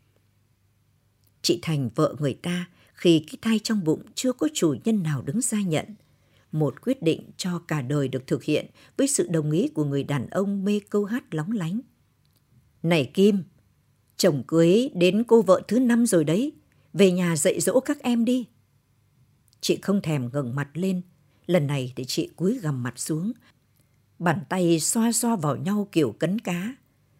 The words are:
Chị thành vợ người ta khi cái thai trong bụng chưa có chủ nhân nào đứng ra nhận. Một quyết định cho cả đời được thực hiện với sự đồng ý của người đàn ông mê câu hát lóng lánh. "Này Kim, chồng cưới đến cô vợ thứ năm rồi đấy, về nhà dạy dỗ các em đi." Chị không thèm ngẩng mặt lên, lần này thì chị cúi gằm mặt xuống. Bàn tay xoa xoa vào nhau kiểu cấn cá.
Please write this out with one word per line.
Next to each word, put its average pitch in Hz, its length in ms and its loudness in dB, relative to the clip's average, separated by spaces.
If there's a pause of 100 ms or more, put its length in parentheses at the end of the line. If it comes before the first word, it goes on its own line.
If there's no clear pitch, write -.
(1400)
Chị - 200 0
thành 143 340 -2
vợ 151 240 0
người 143 140 -2
ta 175 360 -6 (240)
khi 165 260 4
cái - 220 -8
thai 220 180 0
trong 208 240 -2
bụng 156 180 0 (140)
chưa 254 180 -2
có 302 200 -2
chủ 156 300 0
nhân 220 200 0
nào 147 180 -2
đứng 170 200 -4
ra 214 200 -2
nhận. 165 240 -2 (640)
Một 151 300 -2
quyết 262 220 -4
định - 340 -2
cho 175 220 -6
cả 156 220 -4
đời 139 260 -2
được 127 200 -8
thực 143 160 -2
hiện 151 220 -2 (320)
với 269 100 2
sự - 220 -2
đồng 156 220 -2
ý 190 160 0
của 156 180 -4
người 139 180 -2
đàn 139 260 -4
ông 196 360 -4
mê 208 140 0 (100)
câu 208 160 0
hát 226 280 -6
lóng 160 180 -4
lánh. 202 300 -4 (1000)
"Này 165 300 2
Kim, 202 300 4 (760)
chồng 143 300 2
cưới 175 480 4
đến 185 280 4
cô 233 180 6
vợ 185 260 4
thứ 220 120 2
năm 240 260 4
rồi 180 180 4
đấy, 202 280 0 (420)
về 185 180 6
nhà 180 240 2
dạy 185 240 0
dỗ 185 200 2
các 294 220 -2
em 233 240 0
đi." 247 220 0 (1120)
Chị - 200 0
không 196 200 0
thèm 139 320 -2
ngẩng 135 220 -4
mặt 143 180 -4
lên, 180 280 -4 (440)
lần 175 220 2
này 131 280 -4
thì 131 100 -8
chị - 300 -4
cúi 214 240 -2
gằm 143 240 -4
mặt 123 160 -8
xuống. 170 320 -4 (880)
Bàn 170 200 0 (100)
tay 170 300 2
xoa 226 320 0
xoa 233 240 0
vào 147 200 0
nhau 196 360 -2
kiểu 139 200 2
cấn 175 280 -4
cá. 196 360 -6 (440)